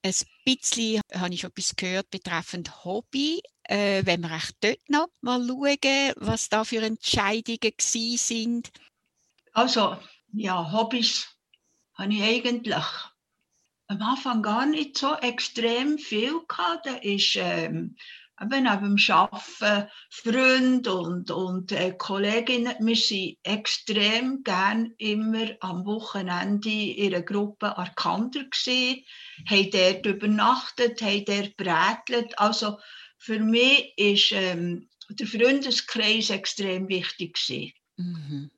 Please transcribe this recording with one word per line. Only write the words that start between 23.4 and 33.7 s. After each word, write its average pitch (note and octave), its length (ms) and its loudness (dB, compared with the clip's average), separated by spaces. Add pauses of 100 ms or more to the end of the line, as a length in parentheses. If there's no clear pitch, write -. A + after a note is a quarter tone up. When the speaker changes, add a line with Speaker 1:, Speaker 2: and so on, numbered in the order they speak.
Speaker 2:
extrem G#3+ 1000 0
gern G#3+ 560 2
immer A3 520 0 (100)
am F#3 260 -6
Wochenende G3+ 840 -2
in G3+ 440 0
einer F3 100 0
Gruppe G#3 540 -2
an F3+ 80 -4
der - 80 -14
Kander B3 560 -2
gsi, B3+ 560 0 (420)
haben G3 220 6
dort F#3+ 360 4
übernachtet, G#3+ 960 2
haben G3+ 260 0
dort G3+ 300 -2
brätelt. G#3 840 0
Also G#3 400 0 (400)
für A3 200 -4
mich A#3+ 580 4